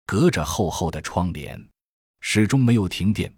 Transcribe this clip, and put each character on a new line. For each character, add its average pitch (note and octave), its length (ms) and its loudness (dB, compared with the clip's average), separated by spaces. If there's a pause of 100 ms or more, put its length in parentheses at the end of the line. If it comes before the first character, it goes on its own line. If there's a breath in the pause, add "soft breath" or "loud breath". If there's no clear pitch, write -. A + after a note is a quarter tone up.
隔 C#3 240 2
着 E2 120 -2
厚 F2 240 -2
厚 D#2+ 220 -4
的 D#2 120 -8
窗 F2+ 300 -4
帘， - 320 -12 (580)
始 G#2+ 260 2
终 C3+ 120 2
没 A#2+ 140 6
有 G2+ 160 4
停 G2 240 0
电。 - 240 -4